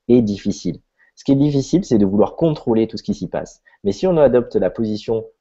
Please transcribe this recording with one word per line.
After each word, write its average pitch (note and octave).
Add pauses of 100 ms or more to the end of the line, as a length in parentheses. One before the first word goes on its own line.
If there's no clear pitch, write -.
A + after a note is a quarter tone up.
est B2
difficile. G2+ (340)
Ce -
qui -
est C#3
difficile, C#3+
c'est A#2+
de G2+
vouloir G2
contrôler A#2+
tout G#2+
ce -
qui G#2
s'y F2
passe. - (240)
Mais G2+
si -
on F3+
adopte B2
la F#2+
position A2 (180)